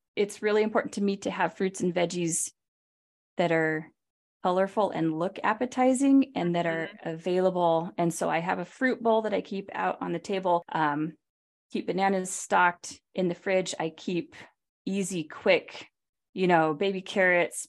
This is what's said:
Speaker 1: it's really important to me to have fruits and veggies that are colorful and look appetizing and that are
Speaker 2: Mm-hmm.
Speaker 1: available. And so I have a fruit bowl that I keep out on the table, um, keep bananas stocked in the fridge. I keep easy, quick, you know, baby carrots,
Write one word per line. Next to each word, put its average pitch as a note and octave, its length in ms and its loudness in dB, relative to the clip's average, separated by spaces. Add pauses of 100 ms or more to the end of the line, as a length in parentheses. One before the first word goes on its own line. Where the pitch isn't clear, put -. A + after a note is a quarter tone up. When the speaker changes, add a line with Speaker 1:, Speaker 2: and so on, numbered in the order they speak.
(160)
Speaker 1:
it's G3+ 260 -4
really G#3+ 220 2
important G#3+ 300 -2
to G3+ 80 -4
me G3 160 0
to G3 140 -4
have F3+ 260 -2
fruits F#3+ 240 -2
and F3+ 120 0
veggies F3 580 -2 (840)
that E3+ 140 2
are D#3+ 400 0 (520)
colorful F#3+ 480 2
and D#3+ 280 -2
look F#3+ 240 -4
appetizing B3+ 920 4
and F3 200 0
that E3+ 120 0
are E3 220 -2 (140)
Speaker 2:
Mm-hmm. E3 60 -6
Speaker 1:
available. F3+ 880 2
And E3+ 160 2
so E3+ 160 -2
I D#3+ 100 0
have F#3 200 -2
a F3 60 -8
fruit B3 380 -2
bowl A3 200 2
that G#3+ 100 -4
I F#3 80 -2
keep G3 320 -10
out F#3 280 -2
on F3 120 -4
the E3+ 60 -4
table, F3+ 520 -2
um, D#3 420 0 (580)
keep - 160 -4
bananas F#3+ 420 0
stocked - 720 0 (140)
in F3+ 120 0
the E3+ 80 -2
fridge. F#3 440 -2
I E3 100 -4
keep E3+ 460 -6 (500)
easy, F#3+ 380 -4
quick, - 640 -2 (460)
you F#3 100 0
know, D#3+ 300 4
baby F#3+ 260 -2
carrots, F3+ 680 2